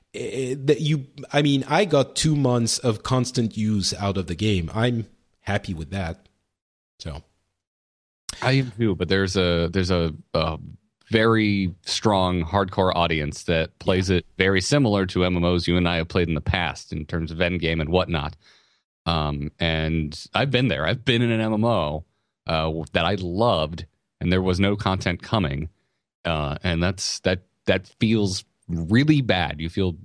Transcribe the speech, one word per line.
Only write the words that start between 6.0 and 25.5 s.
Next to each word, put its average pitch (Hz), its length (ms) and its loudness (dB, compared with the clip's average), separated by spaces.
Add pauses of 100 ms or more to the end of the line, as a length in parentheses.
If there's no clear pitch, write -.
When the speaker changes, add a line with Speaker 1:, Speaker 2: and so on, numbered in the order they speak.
Speaker 1:
So. 78 240 -12 (1160)
Speaker 2:
I 127 120 2
am 131 180 0
too, 104 240 0
but 87 120 -4
there's 95 300 0
a, 85 340 2
there's 92 200 0
a, 85 220 0 (200)
a 80 240 -2 (520)
very 107 640 2 (120)
strong 92 580 2
hardcore 92 520 2
audience 80 480 -2
that 82 360 -2
plays 92 300 0
Speaker 1:
Yeah. 92 80 4
Speaker 2:
it - 80 -2 (120)
very 95 240 4
similar 104 460 2
to 92 160 0
M 90 140 2
M 87 80 2
Os 87 220 2
you 87 100 2
and 90 100 2
I 85 100 0
have 80 120 -4
played 90 180 0
in 82 80 -2
the 71 60 -4
past 85 500 -4
in 78 140 -8
terms 82 260 -6
of 80 60 -10
endgame 82 420 0
and 78 100 -2
whatnot. 80 460 0 (680)
Um, 76 540 -2
and 80 600 -2 (160)
I've 131 160 0
been 123 160 2
there. 76 180 -2
I've 90 180 -2
been 120 200 2
in 117 80 2
an 110 100 0
M 110 120 -2
M 107 120 0
O, 80 400 0 (400)
uh, 80 200 0
w-, 80 260 -4
that 85 140 2
I 95 100 0
loved, 87 720 0 (360)
and 87 100 0
there 92 100 2
was 92 180 0
no 101 160 2
content 95 480 -2
coming. 78 460 -2 (560)